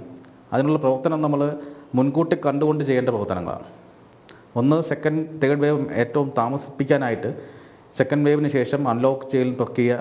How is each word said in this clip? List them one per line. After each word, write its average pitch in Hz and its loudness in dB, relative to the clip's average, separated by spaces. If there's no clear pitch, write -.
അതിനുള്ള 147 2
പ്രവർത്തനം 156 0
നമ്മൾ 147 2
മുൻകൂട്ടി 143 2
കണ്ടുകൊണ്ട് 147 0
ചെയ്യേണ്ട 127 0
പ്രവർത്തനങ്ങളാണ്. 95 -4
ഒന്ന്, 147 2
second, 156 -2
third 139 2
wave 147 0
ഏറ്റവും 120 0
താമസിപ്പിക്കാനായിട്ട് 131 -2
second 147 2
വേവിന് 147 2
ശേഷം 139 0
unlock 131 0
ചെയ്യൽ 127 2
പ്രക്രിയ 120 0